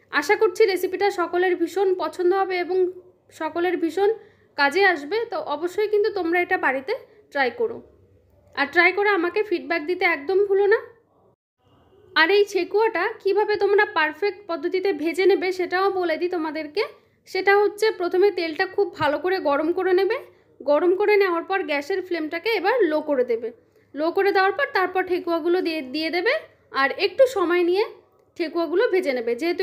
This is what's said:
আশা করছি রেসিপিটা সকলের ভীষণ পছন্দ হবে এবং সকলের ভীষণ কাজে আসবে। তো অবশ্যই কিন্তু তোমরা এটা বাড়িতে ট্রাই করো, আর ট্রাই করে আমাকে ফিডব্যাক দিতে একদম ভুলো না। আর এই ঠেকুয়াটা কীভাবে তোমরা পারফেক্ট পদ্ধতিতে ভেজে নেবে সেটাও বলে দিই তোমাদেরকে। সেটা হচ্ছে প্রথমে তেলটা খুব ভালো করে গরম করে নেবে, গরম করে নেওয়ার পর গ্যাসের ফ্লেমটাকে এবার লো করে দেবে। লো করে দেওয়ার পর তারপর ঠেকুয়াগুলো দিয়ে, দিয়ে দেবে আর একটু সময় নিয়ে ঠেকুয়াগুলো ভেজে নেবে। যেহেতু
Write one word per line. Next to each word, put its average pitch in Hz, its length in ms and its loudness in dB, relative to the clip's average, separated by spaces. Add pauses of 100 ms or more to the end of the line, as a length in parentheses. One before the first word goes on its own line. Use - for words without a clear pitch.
(120)
আশা 294 240 2
করছি 427 280 2
রেসিপিটা 370 480 0
সকলের 359 440 0
ভীষণ 339 400 0
পছন্দ 349 360 0 (100)
হবে 381 180 -2
এবং 349 180 -2 (640)
সকলের 339 380 -2
ভীষণ 349 320 0 (480)
কাজে 285 280 2
আসবে। 320 320 0 (120)
তো 349 80 -6 (160)
অবশ্যই 349 400 -2
কিন্তু 415 240 2
তোমরা 349 280 0
এটা 370 120 0
বাড়িতে 277 360 -2 (360)
ট্রাই 269 200 0 (100)
করো, 220 180 -2 (800)
আর 277 120 -2
ট্রাই 349 300 4
করে 403 120 2
আমাকে 349 300 0 (100)
ফিডব্যাক 330 400 -2
দিতে 359 160 -2
একদম 339 400 0
ভুলো 392 220 2
না। 440 120 4 (1400)
আর 311 200 6
এই 415 160 6
ঠেকুয়াটা 392 520 0 (160)
কীভাবে 403 380 0
তোমরা 403 260 2 (140)
পারফেক্ট 320 500 -2
পদ্ধতিতে 349 460 -4
ভেজে 311 320 -2
নেবে 370 260 4
সেটাও 370 360 0 (120)
বলে 339 180 -2
দিই 349 180 -2
তোমাদেরকে। 311 480 -4 (460)
সেটা 381 260 0
হচ্ছে 415 300 2 (140)
প্রথমে 359 320 2
তেলটা 339 340 -2 (100)
খুব 403 120 2 (120)
ভালো 294 240 0
করে 381 160 0
গরম 294 340 0
করে 370 200 0
নেবে, 392 240 2 (420)
গরম 302 360 2
করে 415 220 2
নেওয়ার 349 280 0
পর 381 180 -2
গ্যাসের 294 380 -4
ফ্লেমটাকে 339 480 -6 (100)
এবার 392 160 0 (160)
লো 302 100 0
করে 294 240 0
দেবে। 233 240 -4 (440)
লো 294 180 -2
করে 392 200 2
দেওয়ার 392 240 2
পর 554 120 -2 (100)
তারপর 370 320 0
ঠেকুয়াগুলো 339 520 -2
দিয়ে, 320 180 -4 (120)
দিয়ে 311 200 -4
দেবে 370 220 0 (480)
আর 269 80 2 (160)
একটু 392 180 4 (120)
সময় 349 340 2
নিয়ে 381 140 2 (540)
ঠেকুয়াগুলো 339 540 -2
ভেজে 285 220 0
নেবে। 233 220 -4
যেহেতু 339 260 -4